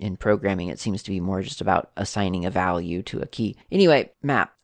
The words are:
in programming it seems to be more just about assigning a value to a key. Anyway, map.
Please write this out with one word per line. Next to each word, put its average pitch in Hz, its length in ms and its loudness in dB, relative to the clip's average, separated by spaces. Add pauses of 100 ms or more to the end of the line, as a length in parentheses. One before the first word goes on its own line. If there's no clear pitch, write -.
in 95 160 -4
programming 95 500 0
it 76 140 -8
seems 95 240 -4
to 98 80 -8
be 92 80 -2
more 95 220 -2
just - 180 -8
about - 360 0
assigning 92 480 -2
a 95 60 -2
value 90 540 -2
to - 160 -8
a - 60 -6
key. 107 300 -4 (140)
Anyway, 165 400 6 (140)
map. 131 280 0 (120)